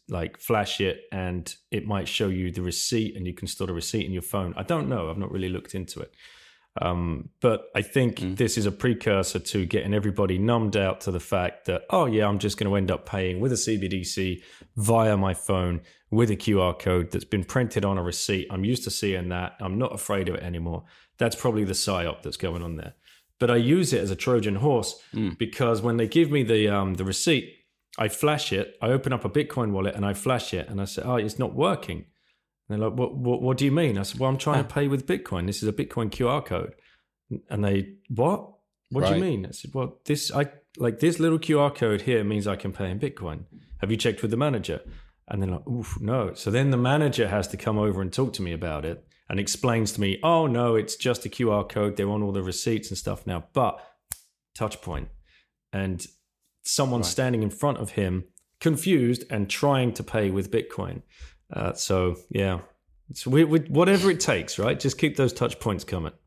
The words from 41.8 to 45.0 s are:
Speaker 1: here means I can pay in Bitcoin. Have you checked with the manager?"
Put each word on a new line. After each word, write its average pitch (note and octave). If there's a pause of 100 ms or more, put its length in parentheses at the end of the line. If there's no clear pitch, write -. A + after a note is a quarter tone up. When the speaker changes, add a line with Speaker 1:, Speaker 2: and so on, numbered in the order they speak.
Speaker 1:
here A#2
means G#2
I G2
can F#2+
pay F#2+
in G2
Bitcoin. F2 (340)
Have F#2+
you A2+
checked A2+
with G#2+
the A#2
manager?" A#2+ (480)